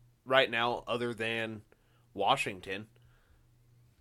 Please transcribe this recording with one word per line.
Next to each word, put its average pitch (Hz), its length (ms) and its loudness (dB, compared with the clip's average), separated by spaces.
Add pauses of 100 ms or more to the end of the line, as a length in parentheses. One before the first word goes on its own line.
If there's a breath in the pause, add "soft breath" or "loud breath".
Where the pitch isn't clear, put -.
(240)
right 131 260 4
now, 117 380 0
other 120 260 -2
than 110 480 -4 (500 soft breath)
Washington, 101 720 -2 (1160 soft breath)